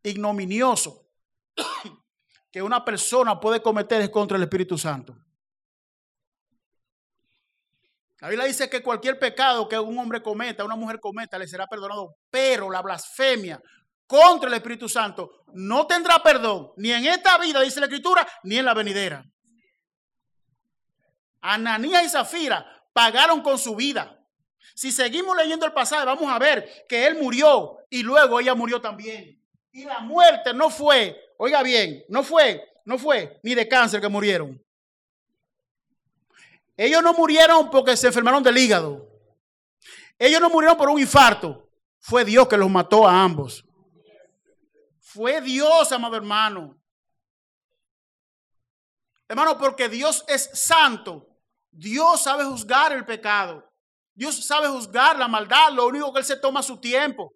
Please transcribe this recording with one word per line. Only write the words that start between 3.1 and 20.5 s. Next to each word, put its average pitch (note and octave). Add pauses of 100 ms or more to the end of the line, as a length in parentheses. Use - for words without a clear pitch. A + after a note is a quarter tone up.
puede A3
cometer A3
es G3+
contra G3+
el F#3
Espíritu F3+
Santo. C#3 (3000)
La D3
Biblia B3
dice C4
que B3
cualquier B3+
pecado B3
que A3
un A3
hombre A#3
cometa, A3+
una A3
mujer A3
cometa, G#3
le F#3
será F#3
perdonado, G3+ (140)
pero B3+
la F#3
blasfemia F#3+ (440)
contra D4+
el A#3+
Espíritu A3+
Santo G3+ (100)
no G#3+
tendrá E4+
perdón, A3+
ni A3
en A#3+
esta F4+
vida, D#4
dice C4+
la C#4+
Escritura, E4+ (160)
ni G#3
en C4
la A#3+
venidera. G3 (2250)